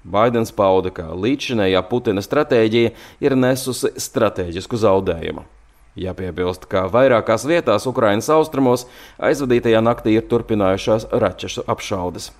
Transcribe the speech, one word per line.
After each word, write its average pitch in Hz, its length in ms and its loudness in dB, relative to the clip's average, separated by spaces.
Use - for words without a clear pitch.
Baidens 113 560 0
pauda, 95 320 2
ka 87 240 -10
līdzšinējā 98 720 0
Putina 117 400 -2
stratēģija 117 680 2
ir 139 160 2
nesusi 127 540 0
stratēģisku 98 800 -2
zaudējumu. 85 640 0
Jāpiebilst, 90 720 -6
ka 95 160 0
vairākās 113 560 2
vietās 135 400 0
Ukrainas 113 480 0
austrumos 135 540 2
aizvadītajā 120 640 2
naktī 113 320 2
ir 113 160 0
turpinājušās 110 800 0
raķešu 101 560 -2
apšaudes. 90 720 -6